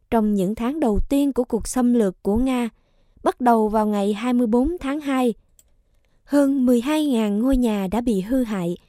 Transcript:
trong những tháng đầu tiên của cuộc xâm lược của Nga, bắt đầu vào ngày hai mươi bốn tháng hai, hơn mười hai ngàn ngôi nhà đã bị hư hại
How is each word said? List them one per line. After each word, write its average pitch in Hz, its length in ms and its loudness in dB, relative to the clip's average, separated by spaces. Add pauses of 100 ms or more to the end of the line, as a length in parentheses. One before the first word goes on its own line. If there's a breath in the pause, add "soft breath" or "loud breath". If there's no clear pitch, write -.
(100)
trong 214 240 2
những 196 200 0
tháng 262 260 -4
đầu 214 280 2
tiên 277 240 0
của 247 120 0
cuộc - 240 -4
xâm 247 260 0
lược 208 280 0
của 196 140 0
Nga, 247 320 -2 (540)
bắt - 180 -2
đầu 226 280 4
vào 214 180 0
ngày 208 260 0
hai 233 200 -4
mươi 247 140 2
bốn 254 340 0
tháng 277 200 -6
hai, 262 340 -2 (880)
hơn 277 420 2
mười 240 140 4
hai 302 260 0
ngàn 220 320 0
ngôi 262 180 2
nhà 214 340 0
đã 208 100 -2
bị 233 200 0
hư 240 240 -2
hại 185 320 -4 (120)